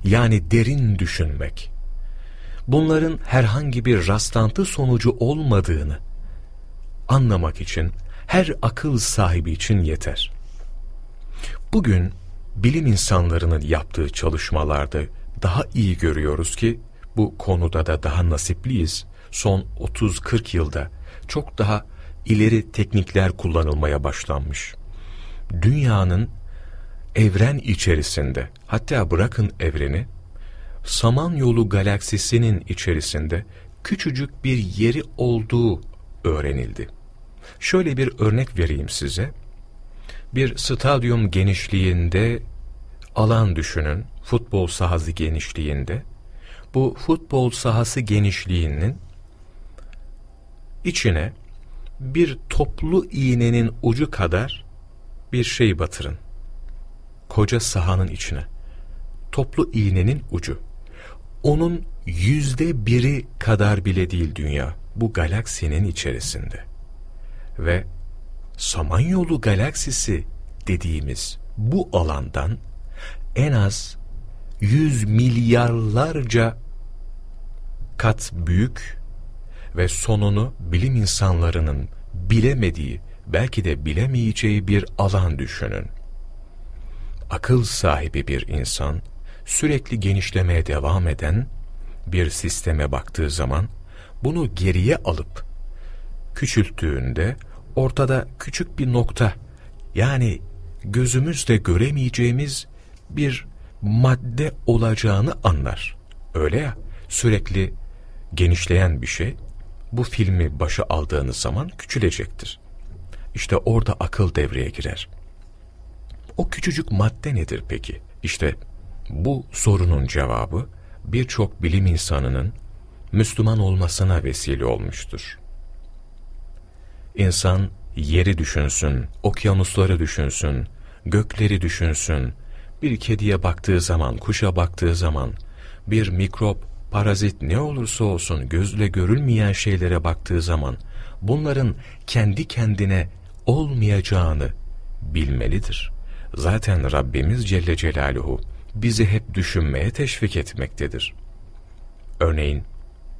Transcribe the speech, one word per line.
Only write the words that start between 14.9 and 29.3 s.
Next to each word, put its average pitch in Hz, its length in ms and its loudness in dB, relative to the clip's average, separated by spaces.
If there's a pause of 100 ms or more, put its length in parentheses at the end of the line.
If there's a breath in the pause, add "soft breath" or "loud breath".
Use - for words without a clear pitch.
daha 104 220 4 (100)
iyi 98 240 4
görüyoruz 78 580 0
ki 117 240 2 (380 loud breath)
bu 104 200 2
konuda 85 480 2
da 76 180 0
daha 85 260 2
nasipliyiz. 85 760 -2 (260 loud breath)
Son 95 340 2 (140)
otuz - 400 -2
kırk - 340 -2
yılda 78 380 -2 (360 loud breath)
çok - 300 -6
daha 104 280 0 (400 loud breath)
ileri 110 460 4
teknikler 95 600 2
kullanılmaya 76 720 0
başlanmış. 71 720 -4 (840 loud breath)
Dünyanın 107 680 4 (880 loud breath)
evren 110 420 6
içerisinde, 76 920 0 (180)
hatta 110 440 0
bırakın 95 480 2